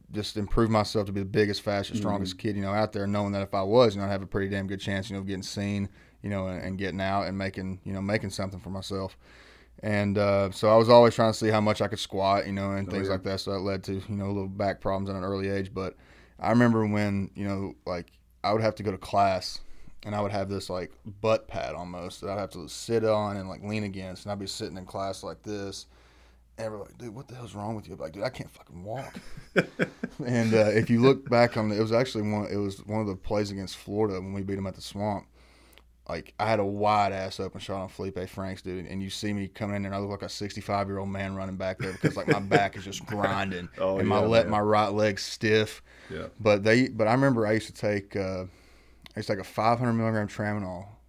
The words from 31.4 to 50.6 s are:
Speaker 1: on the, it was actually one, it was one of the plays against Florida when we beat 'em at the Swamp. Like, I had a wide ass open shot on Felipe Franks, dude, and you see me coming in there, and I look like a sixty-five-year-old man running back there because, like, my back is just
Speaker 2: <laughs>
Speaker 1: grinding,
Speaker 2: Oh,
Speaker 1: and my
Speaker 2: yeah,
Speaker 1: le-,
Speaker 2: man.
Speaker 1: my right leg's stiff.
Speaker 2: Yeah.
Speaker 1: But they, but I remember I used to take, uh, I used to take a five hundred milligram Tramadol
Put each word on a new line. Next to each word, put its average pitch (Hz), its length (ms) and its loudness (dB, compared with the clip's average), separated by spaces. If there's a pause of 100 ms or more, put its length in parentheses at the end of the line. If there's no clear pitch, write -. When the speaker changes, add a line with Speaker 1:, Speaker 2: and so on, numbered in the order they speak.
Speaker 1:
on 107 100 0
the, 104 80 0
it 107 40 4
was 110 120 0
actually 117 380 2
one, 104 200 0
it 98 60 -2
was 98 300 -2
one 107 160 -2
of 104 40 -2
the 95 100 -2
plays 104 340 -2
against 98 260 -8
Florida 101 420 -2
when 95 140 -8
we 101 100 -4
beat 98 140 -4
'em 98 100 -2
at 92 80 -6
the - 60 -18
Swamp. 101 460 -4 (840)
Like, - 300 -8
I 107 100 0
had 110 120 4
a 98 40 2
wide 104 480 4
ass 95 280 -6
open 92 200 -8
shot 98 220 -6
on 95 60 -8
Felipe 95 400 -6
Franks, 95 340 -8
dude, 90 240 -6
and 98 160 -6
you 95 80 -6
see 104 240 -4
me 98 140 -4
coming 101 280 -6
in 98 60 -2
there, 98 100 -6
and 98 40 -4
I - 40 -4
look 101 100 -4
like 98 120 -8
a 90 80 -8
sixty-five-year-old 98 800 -4
man 98 240 -4
running 95 220 -6
back 95 220 -4
there 95 140 -4
because, - 240 -2
like, 98 120 -6
my 104 120 0
back 98 360 2
is 95 80 -12
just - 220 -10
Speaker 2:
<laughs> - 60 -10
Speaker 1:
grinding, 98 560 -2 (100)
Speaker 2:
Oh, 95 200 0
Speaker 1:
and 95 100 0
my 104 120 4
Speaker 2:
yeah, 107 60 2
Speaker 1:
le-, 113 180 6
Speaker 2:
man. 87 60 -4
Speaker 1:
my 107 100 2
right 107 280 4
leg's 104 340 0
stiff. 107 600 2 (260)
Speaker 2:
Yeah. 82 200 -10 (120)
Speaker 1:
But 104 240 4
they, 117 240 6
but 107 200 0
I 110 40 6
remember 127 340 4
I 107 60 2
used 110 140 0
to - 80 -16
take, 104 420 -2
uh, 95 280 -4
I - 760 -18
used 107 100 -6
to 110 60 0
take 95 60 -4
a 92 40 -8
five 117 340 2
hundred 120 160 2
milligram 110 340 2
Tramadol 101 580 -4 (220)